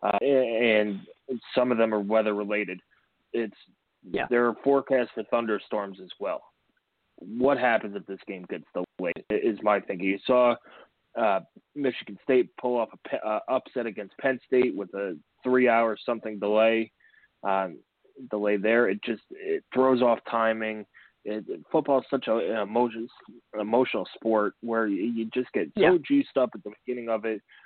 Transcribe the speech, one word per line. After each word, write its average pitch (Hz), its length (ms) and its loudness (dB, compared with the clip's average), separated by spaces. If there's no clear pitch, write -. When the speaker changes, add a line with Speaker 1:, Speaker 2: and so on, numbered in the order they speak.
Speaker 1:
uh, 101 200 0
and, 113 800 2
and 123 140 -8
some 127 180 2
of 113 60 2
them 113 160 2
are 107 60 0
weather 107 340 2
related. 101 460 -4
It's 113 240 -4
Speaker 2:
Yeah. 131 200 -4
Speaker 1:
there 120 180 4
are 110 160 0
forecasts 135 520 2
for 110 80 -6
thunderstorms 104 760 -4
as 92 200 -18
well. 95 240 -6
What 123 400 0
happens 110 380 0
if 92 100 -10
this 98 220 -12
game 92 220 -12
gets 87 240 -10
delayed? 90 580 -6
i-, - 20 0
is 107 300 0
my 104 160 2
thinking. 95 300 -4
You 98 180 -2
saw, 123 280 4
uh, 104 220 2
Michigan 127 500 -6
State 127 340 2
pull 123 200 -2
off 113 160 -2
a - 160 -18
pe-, 139 160 -4
uh, 107 220 -2
upset 113 400 -4
against 101 320 -12
Penn 131 260 -2
State 123 300 2
with 98 180 -8
a 98 240 -6
three-hour 117 640 4
something 110 320 -6
delay, 110 540 2
um, 95 360 -2
delay 104 280 0
there. 110 320 2
It 104 140 -2
just, 113 280 -6
it 82 320 -6
throws 131 280 4
off 117 180 4
timing. 110 560 -2
It, 107 240 -6
it, - 140 -10
football 143 280 2
is 123 100 -4
such 131 180 -4
a, 113 80 2
an 107 220 -2
emotion, 113 500 0
an 107 80 -4
emotional 110 440 0
sport 107 460 0
where 113 260 0
you, 98 160 -2
you 113 300 -2
just 127 200 -4
get 98 140 -2
so 196 40 2
Speaker 2:
Yeah. 180 240 6
Speaker 1:
juiced 143 300 0
up 127 180 4
at 101 100 -16
the 104 100 -14
beginning 123 240 -8
of 107 140 -2
it. 110 180 -4